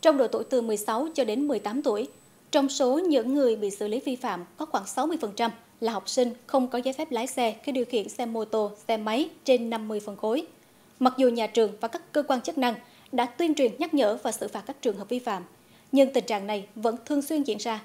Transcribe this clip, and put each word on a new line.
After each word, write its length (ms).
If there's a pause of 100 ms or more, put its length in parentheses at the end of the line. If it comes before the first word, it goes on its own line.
trong 180
độ 100
tuổi 220
từ 100
mười 160
sáu 380
cho 100
đến 240
mười 100
tám 240
tuổi. 260 (420)
Trong 180
số 300
những 360
người 220
bị 140
xử 180
lý 120
vi 160
phạm, 280 (120)
có 100
khoảng 200
sáu 200
mươi 140
phần 160
trăm 140 (300)
là 120
học 160
sinh 240 (140)
không 220
có 100
giấy 200
phép 120
lái 160
xe 360
khi 100
điều 120
khiển 240
xe 180
mô 180
tô, 280 (160)
xe 80
máy 320 (160)
trên 260
năm 180
mươi 120
phân 160
khối. 300 (520)
Mặc 180
dù 120
nhà 180
trường 340
và 80
các 240
cơ 100
quan 180
chức 180
năng 160 (380)
đã 140
tuyên 280
truyền 240
nhắc 160
nhở 280
và 100
xử 160
phạt 180
các 160
trường 140
hợp 120
vi 100
phạm, 240 (500)
nhưng 200
tình 120
trạng 220
này 280
vẫn 220 (100)
thường 160
xuyên 200
diễn 160
ra. 260